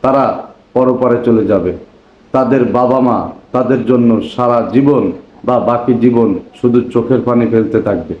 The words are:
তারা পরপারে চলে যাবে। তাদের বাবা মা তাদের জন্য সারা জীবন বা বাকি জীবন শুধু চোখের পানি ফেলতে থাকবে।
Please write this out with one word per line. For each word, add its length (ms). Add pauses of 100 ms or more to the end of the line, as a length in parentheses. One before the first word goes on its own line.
তারা 200 (500)
পরপারে 440 (100)
চলে 240
যাবে। 200 (600)
তাদের 280 (160)
বাবা 300
মা 100 (340)
তাদের 380
জন্য 200 (240)
সারা 260 (140)
জীবন 300 (440)
বা 80 (140)
বাকি 240 (100)
জীবন 260 (300)
শুধু 200 (140)
চোখের 340
পানি 260
ফেলতে 340
থাকবে। 340